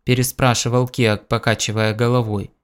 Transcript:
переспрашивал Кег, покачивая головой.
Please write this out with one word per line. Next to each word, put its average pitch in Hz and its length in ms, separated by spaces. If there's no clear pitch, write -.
переспрашивал 123 840
Кег, 107 400
покачивая 110 680
головой. 113 580